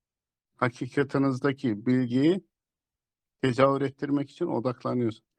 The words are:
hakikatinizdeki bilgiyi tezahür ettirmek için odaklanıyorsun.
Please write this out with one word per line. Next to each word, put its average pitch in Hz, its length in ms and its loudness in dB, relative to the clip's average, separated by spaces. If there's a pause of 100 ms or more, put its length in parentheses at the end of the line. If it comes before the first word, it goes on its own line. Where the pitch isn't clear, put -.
(560)
hakikatinizdeki 135 1300 -2
bilgiyi 127 580 2 (1000)
tezahür 131 380 4
ettirmek 139 500 -4
için - 160 -6
odaklanıyorsun. 123 800 -4 (140)